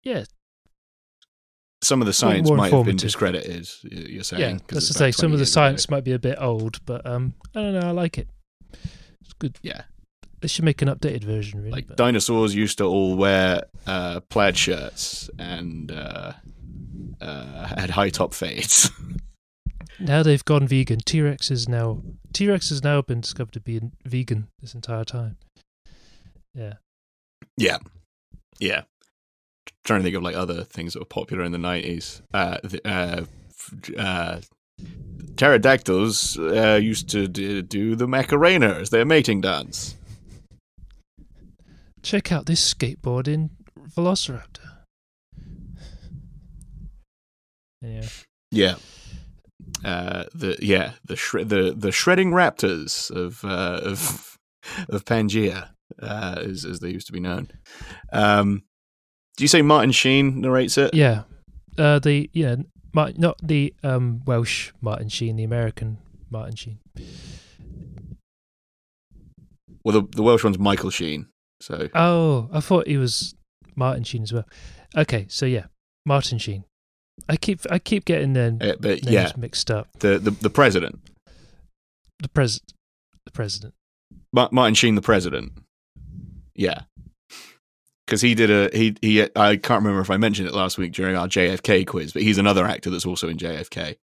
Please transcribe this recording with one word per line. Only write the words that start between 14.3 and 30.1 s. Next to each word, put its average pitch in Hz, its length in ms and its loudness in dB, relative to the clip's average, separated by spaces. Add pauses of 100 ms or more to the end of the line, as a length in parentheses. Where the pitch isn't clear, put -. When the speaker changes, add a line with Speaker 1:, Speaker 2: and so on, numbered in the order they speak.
Speaker 2:
shirts - 720 -4 (100)
and, 85 520 -10
uh, - 420 -12 (880)
uh, 67 460 -12
had 92 240 -4
high 101 180 2
top - 240 -2
fades. - 640 2
<laughs> - 60 -18 (1000)
Speaker 1:
Now 156 240 2
they've 147 200 6
gone 139 240 4
vegan. 123 380 2
T-Rex 147 460 0
is 117 180 -2
now, 117 320 -2 (320)
T-Rex 202 360 0
has 139 140 -4
now 143 200 2
been 120 180 -4
discovered - 320 -8
to 113 80 -10
be 113 180 -6 (240)
vegan 120 440 -4 (120)
this 120 140 -18
entire 113 320 -8
time. 117 320 -8 (1160)
Yeah. 107 180 -12 (840)
Speaker 2:
Yeah. - 200 0 (840)
Yeah. 92 220 -4 (1040)
Trying 107 140 0
to 95 40 0
think 92 120 -2